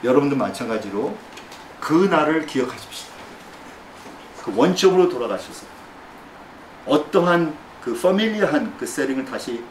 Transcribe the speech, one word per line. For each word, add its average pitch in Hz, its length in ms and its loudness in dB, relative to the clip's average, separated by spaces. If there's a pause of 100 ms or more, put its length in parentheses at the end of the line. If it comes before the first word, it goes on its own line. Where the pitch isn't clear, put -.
여러분도 139 320 4
마찬가지로 104 800 -4 (600)
그 170 260 4
날을 156 400 2
기억하십시다. - 640 -6 (1300)
그 - 120 -6
원점으로 185 540 6
돌아가셔서 - 560 -6 (1200)
어떠한 170 720 2 (240)
그 117 180 -4
패밀리한 190 760 0
그 123 80 -6
세팅을 131 400 -4
다시 117 460 -8